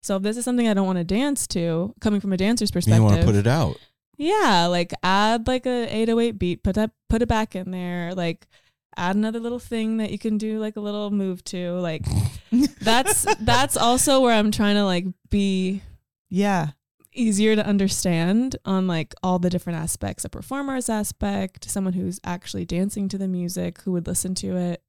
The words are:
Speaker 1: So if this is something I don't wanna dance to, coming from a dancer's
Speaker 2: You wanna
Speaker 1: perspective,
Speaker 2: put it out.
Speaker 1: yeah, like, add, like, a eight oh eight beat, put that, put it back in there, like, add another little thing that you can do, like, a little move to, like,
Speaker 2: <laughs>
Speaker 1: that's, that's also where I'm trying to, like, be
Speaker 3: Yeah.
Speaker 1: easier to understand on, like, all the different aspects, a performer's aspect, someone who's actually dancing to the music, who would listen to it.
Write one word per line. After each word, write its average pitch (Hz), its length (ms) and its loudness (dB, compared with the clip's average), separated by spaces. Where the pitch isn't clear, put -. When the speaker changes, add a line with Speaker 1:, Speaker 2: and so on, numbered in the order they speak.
Speaker 1:
So 196 140 -2
if 190 80 -2
this 214 140 -2
is 240 80 -6
something 240 220 2
I 214 60 2
don't 196 140 2
wanna 180 160 0
dance 240 440 0
to, 170 540 -2
coming 208 200 2
from 196 120 -2
a 185 40 -2
dancer's 214 360 0
Speaker 2:
You 175 80 0
wanna 110 260 6
Speaker 1:
perspective, - 80 4
Speaker 2:
put 107 100 4
it 101 120 4
out. 127 280 2
Speaker 1:
yeah, 294 500 4
like, 175 260 0
add, 214 440 2
like, 254 180 0
a 247 300 -2
eight 226 140 2
oh 226 100 2
eight 233 200 0
beat, 175 240 -2
put 190 120 0
that, 214 160 0
put 226 120 2
it 240 60 0
back 220 280 -2
in 185 160 -8
there, 175 440 -6
like, 170 320 -4
add 185 180 0
another 220 240 0
little 233 200 -6
thing 220 380 -4
that 214 140 -2
you 208 80 -8
can 214 180 -2
do, 220 220 -4
like, 214 160 -6
a 214 60 -10
little 208 300 -6
move 190 340 -2
to, 180 340 -6
like, 165 260 -4
Speaker 2:
<laughs> 254 300 2
Speaker 1:
that's, 247 440 2
that's 240 360 2
also 254 440 4
where 240 120 6
I'm 214 180 4
trying 208 240 2
to, 208 100 4
like, 180 200 0
be 196 520 0
Speaker 3:
Yeah. 185 400 2
Speaker 1:
easier 220 420 2
to 214 100 2
understand 196 880 2
on, 190 220 0
like, 165 260 -2
all 185 160 0
the 180 100 2
different 175 300 -4
aspects, - 460 -6
a - 40 -10
performer's 269 600 -6
aspect, 202 800 -4
someone 190 240 -2
who's 185 300 -6
actually 180 420 -8
dancing 196 440 -2
to 196 80 -8
the 190 100 -4
music, 175 540 -6
who 190 120 -4
would 175 140 -4
listen 185 280 -4
to 190 220 -6
it. 175 320 -4